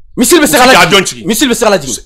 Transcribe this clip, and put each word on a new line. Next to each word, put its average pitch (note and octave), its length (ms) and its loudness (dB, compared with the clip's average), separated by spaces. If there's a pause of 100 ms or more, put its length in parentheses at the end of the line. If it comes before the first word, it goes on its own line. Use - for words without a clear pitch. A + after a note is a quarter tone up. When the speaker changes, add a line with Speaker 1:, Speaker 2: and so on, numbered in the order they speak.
(180)
Speaker 1:
Missile D#4+ 220 2
bɛ D4 80 2
se G3 100 0
ka A#3+ 60 4
Speaker 2:
U B3 40 4
tɛ B3+ 60 4
Speaker 1:
lajigin. F3 140 4
Speaker 2:
avion F#3+ 180 0
jigin. A#2+ 220 -10
Speaker 1:
Missile A#3 220 -2
bɛ A#3+ 40 -2
se - 120 -2
ka A3 40 0
lajigin. D3 360 -4